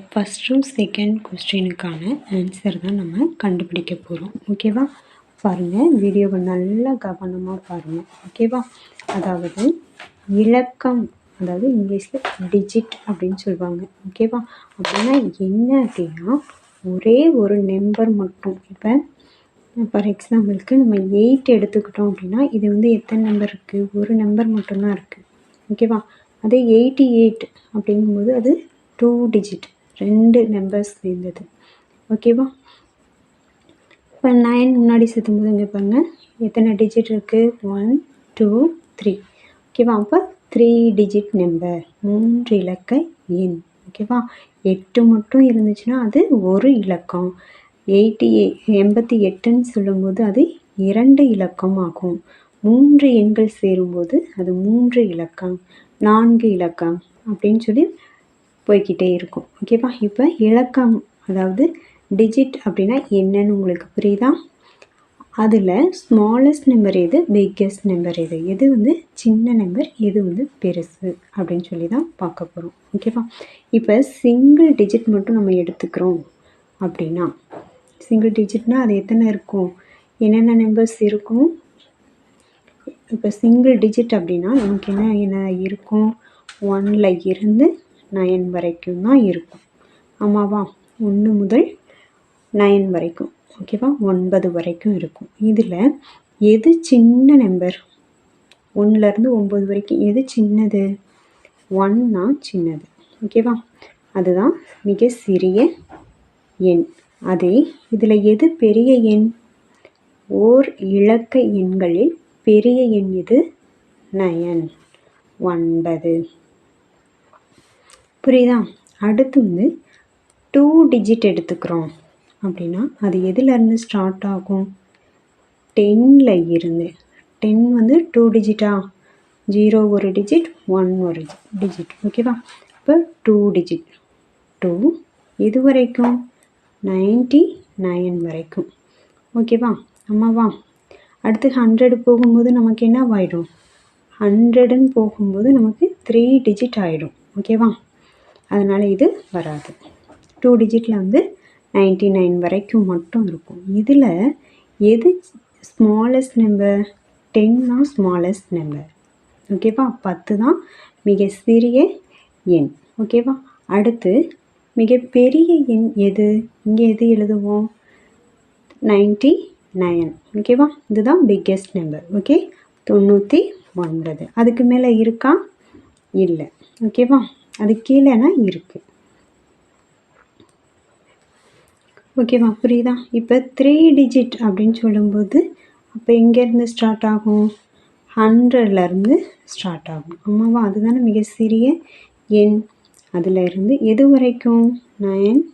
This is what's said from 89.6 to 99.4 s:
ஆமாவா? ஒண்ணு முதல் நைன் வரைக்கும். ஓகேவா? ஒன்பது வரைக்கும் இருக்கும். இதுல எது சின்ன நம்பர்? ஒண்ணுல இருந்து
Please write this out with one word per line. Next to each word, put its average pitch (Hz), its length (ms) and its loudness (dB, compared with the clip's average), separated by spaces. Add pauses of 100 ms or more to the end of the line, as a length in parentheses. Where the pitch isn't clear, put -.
ஆமாவா? 208 360 0 (460)
ஒண்ணு 208 340 0
முதல் 208 260 2 (960)
நைன் 202 320 4
வரைக்கும். 170 380 -8 (300)
ஓகேவா? 233 280 -4 (200)
ஒன்பது 185 460 0
வரைக்கும் 170 420 -4
இருக்கும். - 320 -12 (180)
இதுல 208 260 0 (800)
எது 269 180 4 (180)
சின்ன 247 540 6
நம்பர்? 180 340 -2 (1040)
ஒண்ணுல 208 300 4
இருந்து 226 280 0